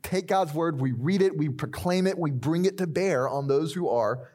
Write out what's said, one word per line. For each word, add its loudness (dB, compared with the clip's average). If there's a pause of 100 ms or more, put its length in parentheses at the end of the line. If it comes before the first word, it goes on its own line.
take -2
God's 0
word, -2
we 0
read 0
it, 4
we 0
proclaim -2
it, 0
we 0
bring 0
it 2
to -2
bear 0
on -2
those 2
who -2
are 0